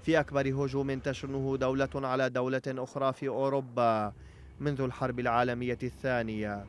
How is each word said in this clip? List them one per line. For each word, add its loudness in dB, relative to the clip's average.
في 4
أكبر 0
هجوم 0
تشنه -2
دولة 2
على 2
دولة 0
أخرى -2
في -4
أوروبا 2
منذ -2
الحرب -2
العالمية 2
الثانية. -2